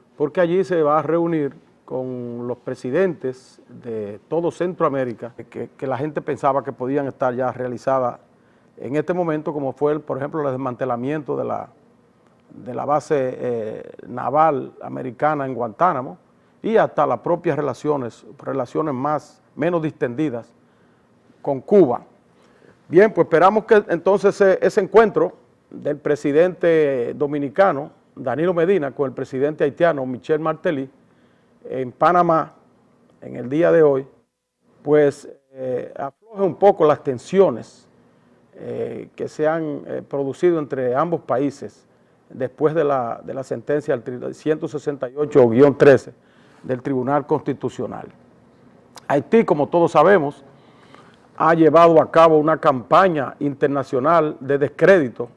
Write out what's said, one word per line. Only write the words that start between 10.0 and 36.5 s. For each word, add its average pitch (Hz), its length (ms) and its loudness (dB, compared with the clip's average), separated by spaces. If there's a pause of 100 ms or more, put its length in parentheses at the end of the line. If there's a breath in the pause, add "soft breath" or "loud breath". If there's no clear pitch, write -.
por 139 160 -8
ejemplo, 147 240 -6
el 143 100 -2
desmantelamiento 131 840 -6
de 127 80 -6
la, 110 240 -8 (840)
de 113 240 -16
la 123 100 -8
base, 135 540 -2
eh, 113 540 -8 (160)
naval 131 720 0
americana 135 640 -6
en 131 100 -8
Guantánamo, 135 640 -2 (460 soft breath)
y 214 140 -2
hasta 151 300 2
las 127 120 -2
propias 165 380 -2
relaciones, 143 680 -6 (140)
relaciones 135 560 -6
más, 143 480 -6 (120)
menos 165 280 -2
distendidas 131 720 -6 (880 soft breath)
con 139 180 -4
Cuba. 143 420 4 (840 soft breath)
Bien, 190 240 4
pues 170 140 0
esperamos 196 380 4
que 208 240 4
entonces 190 520 2
ese, 190 240 4
ese 185 160 0
encuentro 185 520 2 (360)
del 143 300 -8
presidente 147 1160 0
dominicano, 143 760 -2 (240)
Danilo 139 400 -4
Medina, 165 380 0
con 139 140 -4
el 127 60 -6
presidente 139 520 -4
haitiano, 147 420 0
Michel 131 340 -4
Martelly, 143 480 -4 (760 soft breath)
en 127 280 -8
Panamá, 165 600 2 (680)
en 127 160 -16
el 123 120 -10
día 160 220 2
de 165 120 4
hoy, 139 240 2 (760)
pues, 147 460 2 (240)
eh, 131 440 -8
afloje 190 460 -10
un 170 140 -2